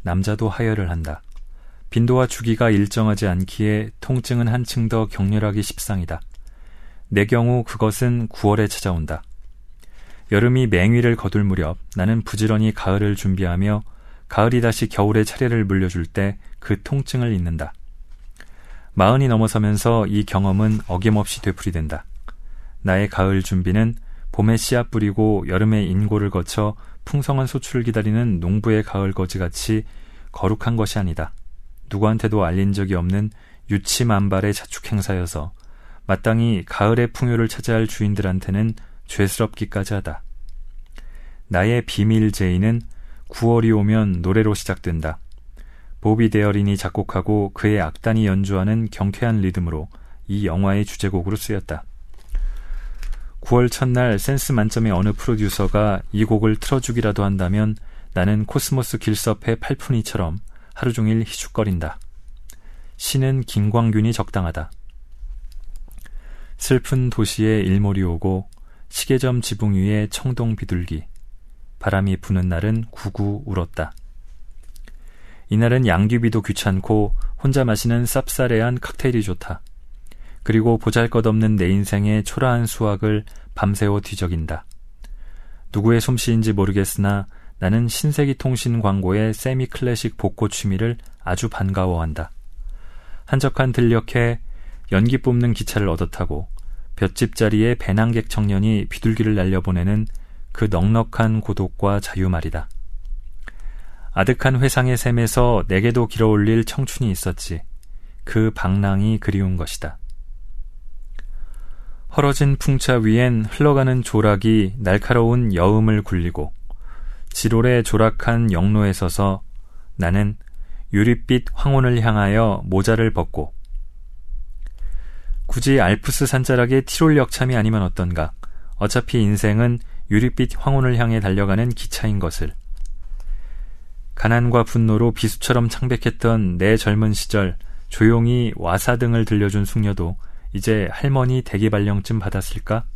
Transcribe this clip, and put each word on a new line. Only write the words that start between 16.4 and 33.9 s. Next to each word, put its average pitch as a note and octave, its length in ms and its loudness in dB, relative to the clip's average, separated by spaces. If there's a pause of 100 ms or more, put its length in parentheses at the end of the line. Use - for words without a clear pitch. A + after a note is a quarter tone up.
그 - 220 -2
통증을 B2+ 520 -2
잊는다. E2 400 -2 (1200)
마흔이 B2 340 6
넘어서면서 A2 800 2
이 G#2 160 0
경험은 G2+ 640 2
어김없이 G#2 540 0
되풀이된다. D#2+ 640 -4 (840)
나의 G2 220 2
가을 F#2+ 340 2
준비는 G2 520 0 (360)
봄에 G#2+ 240 2
씨앗 A#2+ 360 0
뿌리고 G#2 560 2
여름에 G#2+ 360 2
인고를 G2+ 460 0
거쳐 G2+ 460 -2 (300)
풍성한 C3+ 420 0
소출을 B2 360 -4
기다리는 A2+ 560 0
농부의 G#2+ 440 2
가을 G2 280 -2
거지같이 F#2+ 720 -2 (480)
거룩한 G#2+ 460 -2
것이 G#2+ 200 -2
아니다. F#2 360 -2 (560)
누구한테도 G#2+ 560 2
알린 F#2+ 260 2
적이 G2 240 -2
없는 F#2+ 360 0 (380)
유치만발의 G2+ 840 2